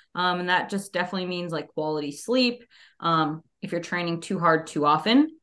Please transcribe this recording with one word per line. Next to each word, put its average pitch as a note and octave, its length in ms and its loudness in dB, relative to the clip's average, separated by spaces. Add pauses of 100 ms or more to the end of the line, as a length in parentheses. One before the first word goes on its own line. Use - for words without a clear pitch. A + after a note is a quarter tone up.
(140)
Um, F3+ 260 0
and F3+ 80 -4
that F3+ 220 2
just G3 240 -6
definitely F3+ 320 -4
means, F3 260 -6
like, D3 160 -6
quality D3+ 440 -4
sleep. A#3+ 520 0 (360)
Um, D#3+ 420 0 (180)
if - 120 -8
you're E3+ 100 -2
training E3+ 400 -4
too F#3+ 160 -4
hard D#3+ 280 4
too D3 200 -2
often, A3+ 420 4 (140)